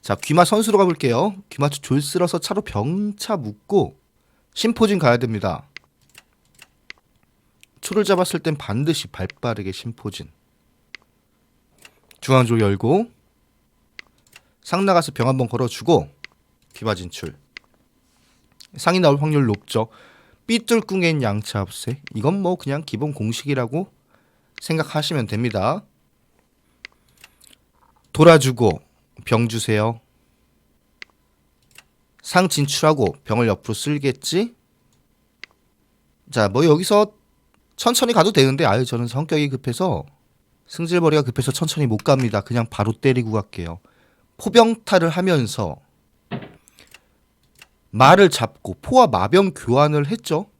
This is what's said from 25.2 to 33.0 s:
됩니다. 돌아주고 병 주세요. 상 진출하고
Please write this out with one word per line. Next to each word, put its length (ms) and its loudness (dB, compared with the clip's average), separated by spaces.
됩니다. 580 -4
돌아주고 680 6
병 240 0
주세요. 540 -2
상 280 0
진출하고 760 0